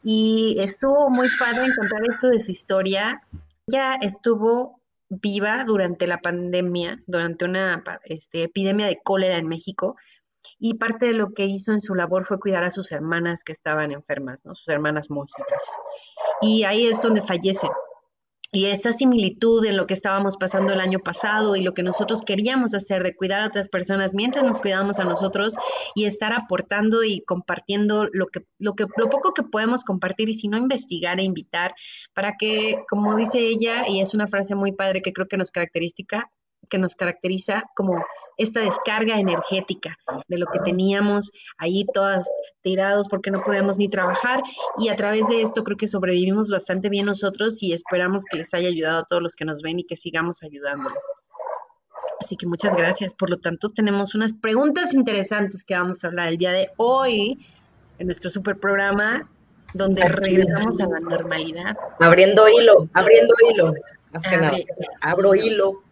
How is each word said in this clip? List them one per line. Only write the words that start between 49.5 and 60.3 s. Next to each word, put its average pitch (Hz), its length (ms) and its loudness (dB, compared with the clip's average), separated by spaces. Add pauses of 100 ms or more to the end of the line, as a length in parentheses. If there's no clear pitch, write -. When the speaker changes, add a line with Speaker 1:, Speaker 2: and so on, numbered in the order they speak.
Speaker 1:
ven 160 180 -4
y 175 40 -8
que 175 100 -10
sigamos 165 480 -4
ayudándoles. 143 560 -8 (1200)
Así - 180 -8
que - 100 -8
muchas 175 280 0
gracias. 180 400 0
Por 185 160 -2
lo 180 80 0
tanto, 170 300 -4
tenemos 202 480 0
unas 220 160 0
preguntas 285 600 0
interesantes 208 720 0
que 196 100 -4
vamos 180 280 -2
a 180 60 -4
hablar 175 200 -4
el 165 100 -2
día 180 120 0
de 190 280 0
hoy 247 600 2 (600)
en 180 80 -6
nuestro 180 240 -4
super 196 280 -4
programa 202 720 0 (460)
donde 190 280 2
Speaker 2:
Aquí. 170 120 6
Speaker 1:
regresamos 190 640 4